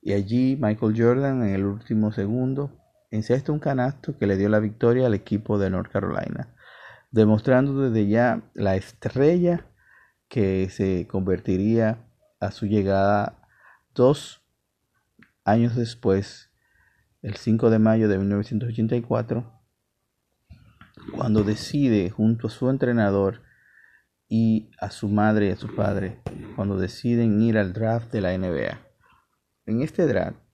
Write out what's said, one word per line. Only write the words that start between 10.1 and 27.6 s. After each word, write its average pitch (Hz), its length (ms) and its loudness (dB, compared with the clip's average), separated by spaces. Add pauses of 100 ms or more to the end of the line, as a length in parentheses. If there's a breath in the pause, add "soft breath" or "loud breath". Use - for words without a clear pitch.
que 95 420 0
se 95 380 -2
convertiría 101 1040 -2 (300)
a 95 120 -6
su - 140 -8
llegada 101 840 0 (480 soft breath)
dos - 460 0 (1040)
años 117 300 2
después, 113 760 -4 (680)
el 101 140 -8
cinco 113 340 2
de 110 100 4
mayo 110 300 4
de 95 80 2
mil 98 120 -2
novecientos 104 400 -4
ochenta 117 260 -2
y 120 60 -2
cuatro, 117 600 -6 (1500)
cuando 107 280 0
decide 107 680 0
junto 110 380 0
a 110 40 -6
su 123 180 -4
entrenador 107 720 0 (840 soft breath)
y 110 520 0
a - 100 -8
su - 180 -8
madre 104 400 2
y 92 40 0
a 90 40 -2
su - 200 -12
padre, 98 460 -4 (340)
cuando 101 220 -4
deciden 113 640 0
ir 113 160 2
al 95 140 0